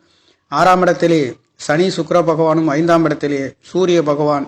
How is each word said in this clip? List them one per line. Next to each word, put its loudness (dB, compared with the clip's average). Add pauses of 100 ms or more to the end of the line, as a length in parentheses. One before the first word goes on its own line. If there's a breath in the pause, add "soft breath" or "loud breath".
(520)
ஆறாம் 2
இடத்திலே 2 (360)
சனி -2
சுக்கிர -2
பகவானும் 0
ஐந்தாம் 2
இடத்திலே -4 (200)
சூரிய 0
பகவான் -2